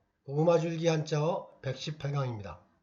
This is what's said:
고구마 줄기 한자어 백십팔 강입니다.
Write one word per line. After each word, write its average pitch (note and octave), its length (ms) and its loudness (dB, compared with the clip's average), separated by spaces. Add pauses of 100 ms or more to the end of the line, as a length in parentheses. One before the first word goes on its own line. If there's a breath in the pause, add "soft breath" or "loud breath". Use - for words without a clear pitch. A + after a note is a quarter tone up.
(240)
고구마 D#3+ 360 4
줄기 E3 260 -2
한자어 D#3+ 760 0
백십팔 C#3 520 -6
강입니다. A#2+ 460 -4 (240)